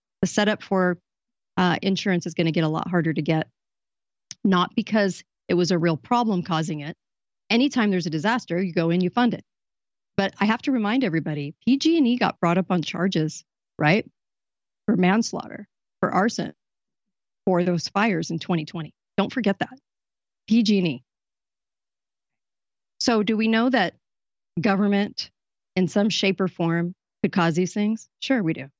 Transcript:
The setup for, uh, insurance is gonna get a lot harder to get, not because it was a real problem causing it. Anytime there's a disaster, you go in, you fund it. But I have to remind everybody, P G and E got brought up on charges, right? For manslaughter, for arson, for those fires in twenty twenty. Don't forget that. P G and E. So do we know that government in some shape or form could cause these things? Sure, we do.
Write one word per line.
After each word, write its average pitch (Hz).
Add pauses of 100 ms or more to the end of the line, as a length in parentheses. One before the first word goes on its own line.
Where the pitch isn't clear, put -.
(220)
The 190
setup 208
for, 180 (580)
uh, 180
insurance 196
is 170
gonna 165
get 165
a 156
lot 156
harder 165
to 151
get, 160 (920)
not 180
because 208 (240)
it 180
was 175
a 175
real 160
problem 220
causing 156
it. 151 (520)
Anytime 233
there's 180
a 170
disaster, 175
you 185
go 165
in, 180
you 180
fund 240
it. - (720)
But 196
I 202
have 220
to 285
remind 240
everybody, 151 (100)
P 254
G 320
and 302
E 240
got -
brought 175
up 190
on 175
charges, 170 (340)
right? 156 (840)
For 226
manslaughter, 202 (320)
for -
arson, - (920)
for 180
those 175
fires 196
in 165
twenty 165
twenty. 156 (220)
Don't 190
forget 202
that. - (680)
P 226
G 202
and 180
E. 127 (1900)
So 226
do 220
we 220
know 226
that 220 (640)
government 202 (460)
in 185
some 208
shape 190
or 185
form 170 (260)
could 185
cause 170
these 175
things? 214 (120)
Sure, 262
we 160
do. 135 (120)